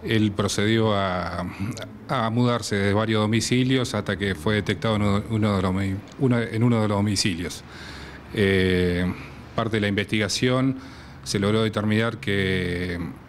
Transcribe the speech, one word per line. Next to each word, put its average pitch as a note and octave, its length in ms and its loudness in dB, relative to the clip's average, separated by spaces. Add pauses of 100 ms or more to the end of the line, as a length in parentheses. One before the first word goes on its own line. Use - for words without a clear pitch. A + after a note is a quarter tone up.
Él G#2+ 300 2
procedió G#2+ 600 2
a, F2+ 520 -2 (640)
a A#2+ 200 0
mudarse A#2 460 2
de G2+ 160 2
varios G#2+ 300 2
domicilios B2 720 2
hasta G#2 240 -2
que G2 180 0
fue G#2+ 200 0
detectado G#2+ 420 0
en G2+ 60 0
uno, G2+ 260 2
uno G#2+ 260 2
de F#2 60 2
los F#2+ 120 2
mi-, F#2+ 220 -2 (240)
uno, B2 220 2
en A2 200 -2
uno A#2+ 200 4
de G#2+ 80 2
los G#2 80 2
domicilios. G2+ 680 -2 (720)
Eh, F#2 800 2 (420)
parte A2 200 -2
de G#2+ 60 2
la G2+ 80 2
investigación A#2 880 0 (480)
se - 120 -2
logró G#2+ 260 2
determinar G#2+ 560 0
que F2+ 760 0 (320)